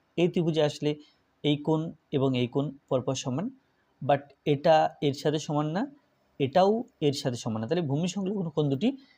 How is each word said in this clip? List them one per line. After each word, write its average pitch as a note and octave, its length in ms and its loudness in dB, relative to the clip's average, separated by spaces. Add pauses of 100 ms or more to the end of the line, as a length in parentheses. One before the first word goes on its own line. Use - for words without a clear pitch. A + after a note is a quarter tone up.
(160)
এই F3 160 2
ত্রিভুজে D#3+ 300 0
আসলে D3 280 0 (520)
এই C#3+ 140 2
কোণ D#3 240 0 (360)
এবং C3+ 200 2
এই B2 180 0
কোণ C#3 100 0 (240)
পরপর C3+ 260 -2
সমান, C#3 320 -4 (640)
but C#3 140 2 (220)
এটা D#3 320 4 (240)
এর C#3 220 0
সাথে D#3 160 0
সমান D3+ 280 -2
না, E3+ 160 -2 (560)
এটাও F3+ 320 4 (300)
এর C#3+ 120 2
সাথে C3+ 240 -4
সমান A2 240 -4
না, A2+ 80 -4
তাহলে F3 220 0
ভূমি D#3+ 180 0
সংলগ্ন F#3+ 480 -4
কোণ D3+ 160 2
দুটি C3+ 160 0 (300)